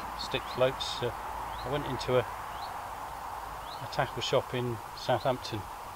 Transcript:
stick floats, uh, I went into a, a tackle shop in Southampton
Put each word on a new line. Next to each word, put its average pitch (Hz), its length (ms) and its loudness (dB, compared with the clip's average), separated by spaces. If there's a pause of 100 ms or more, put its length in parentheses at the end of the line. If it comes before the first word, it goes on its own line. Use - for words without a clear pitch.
(180)
stick - 240 -2 (120)
floats, - 480 4
uh, 120 80 2 (540)
I 123 60 -2
went 143 160 0
into 127 320 4
a, 117 80 6 (1600)
a 123 100 -4
tackle 127 300 2
shop - 320 4
in 123 220 2 (220)
Southampton 123 640 2 (340)